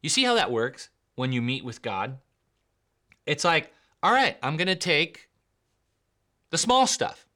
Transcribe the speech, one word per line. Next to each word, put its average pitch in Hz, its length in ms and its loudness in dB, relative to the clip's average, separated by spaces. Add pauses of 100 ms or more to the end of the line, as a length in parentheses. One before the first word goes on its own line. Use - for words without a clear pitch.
You 156 80 -4
see 262 140 2
how 240 100 2
that 165 180 2
works 120 380 -4 (240)
when 127 180 -4
you 123 80 -2
meet 123 240 -4
with 117 160 -12
God? 117 380 -6 (1040)
It's 151 200 -4
like, 165 280 2 (300)
"All 202 100 4
right, 254 300 2
I'm 143 140 -4
gonna 185 200 0
take 170 520 -2 (1200)
the 165 60 -4
small 247 300 4
stuff." - 500 -4